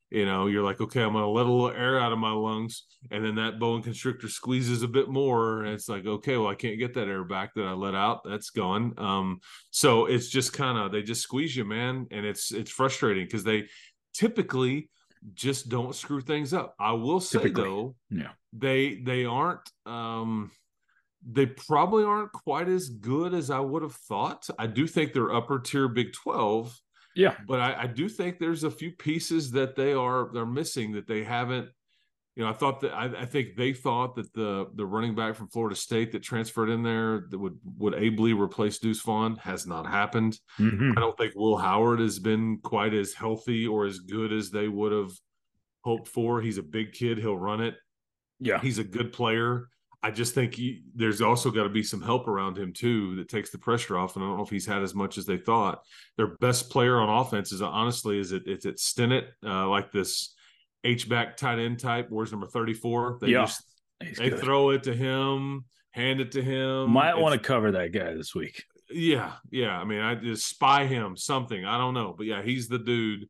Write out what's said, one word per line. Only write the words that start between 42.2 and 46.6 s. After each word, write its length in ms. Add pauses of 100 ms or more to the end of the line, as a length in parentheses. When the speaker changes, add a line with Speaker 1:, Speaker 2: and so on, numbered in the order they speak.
Speaker 1:
quite 320
as 200
healthy 520
or 220
as 100
good 340
as 200
they 160
would 240
have 180 (720)
hoped 260
for. 320
He's 200
a 40